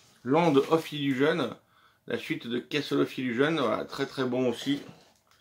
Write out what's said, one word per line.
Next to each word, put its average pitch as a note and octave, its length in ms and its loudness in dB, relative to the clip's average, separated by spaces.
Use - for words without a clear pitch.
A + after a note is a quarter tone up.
Land D3+ 300 4
of D#3+ 220 2
Illusion. C#3+ 640 0
La A#2 100 -4
suite - 280 -6
de A#2 140 -4
Castle C#3+ 400 -2
of C3+ 180 -2
Illusion. C3+ 380 0
Voilà, A2 300 0
très C#3 200 -6
très C3+ 200 -4
bon B2+ 240 0
aussi. C#3 320 -2